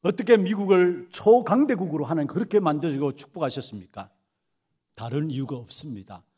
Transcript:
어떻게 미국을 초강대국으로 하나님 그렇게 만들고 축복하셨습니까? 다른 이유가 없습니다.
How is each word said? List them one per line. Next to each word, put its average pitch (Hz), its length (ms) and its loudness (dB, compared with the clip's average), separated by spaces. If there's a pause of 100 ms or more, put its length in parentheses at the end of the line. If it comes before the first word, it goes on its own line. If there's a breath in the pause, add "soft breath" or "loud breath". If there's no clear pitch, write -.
어떻게 220 340 4
미국을 185 720 2
초강대국으로 208 960 2
하나님 147 220 -2
그렇게 208 320 0
만들고 147 540 -2
축복하셨습니까? 120 960 -8 (880)
다른 139 360 -6
이유가 131 240 -6
없습니다. 104 680 -12 (140)